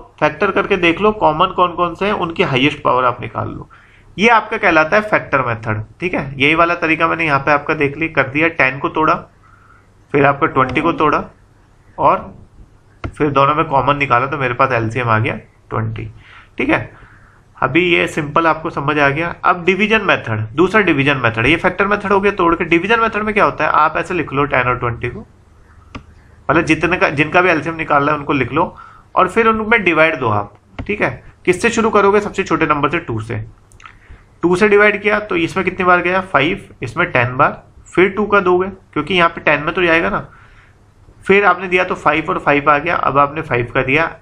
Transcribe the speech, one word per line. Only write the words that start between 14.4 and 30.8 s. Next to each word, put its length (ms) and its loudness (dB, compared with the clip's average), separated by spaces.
पास 200 0
एलसीएम 360 -2
आ 100 4
गया 160 -2
ट्वेंटी, 360 -6
ठीक 120 -2
है। 200 -2
अभी 280 0
ये 220 2
simple 400 -2
आपको 220 -2
समझ 300 -4
आ 100 4
गया। 240 -4
अब 220 0
division 380 2
method, 380 -2
दूसरा 280 4
division 340 2
method, 280 0
ये 120 4
factor 300 0
method 240 -2
हो 100 4
गया 120 2
तोड़ 220 2
के। 100 -4
डिवीजन 340 2
method 240 -2
में 100 -4
क्या 120 2
होता 180 -2
है, 80 0
आप 260 2
ऐसे 160 -6
लिख 200 -4
लो 120 0
टेन 220 0
और 120 -2
ट्वेंटी 300 -6
को, 160 -14
मतलब 140 2
जितने 340 0
का, 140 2
जिनका 300 2
भी 80 2
एलसीएम 260 -2
निकालना 360 0
है 60 0
उनको 160 -4
लिख 200 -2
लो 220 -2
और 140 4
फिर 180 2
उनमें 360 0
divide 360 2
दो 100 0
आप, 240 -2
ठीक 220 -6